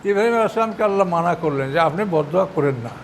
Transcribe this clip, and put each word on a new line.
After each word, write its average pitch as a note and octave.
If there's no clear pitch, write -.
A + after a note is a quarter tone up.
ইব্রাহিম G3+
আলাইহিস A3+
সালামকে A3
আল্লাহ G3
মানা E3+
করলেন C#3
যে, E3
"আপনি E3
বদদোয়া D#3+
করেন C#3+
না।" A#2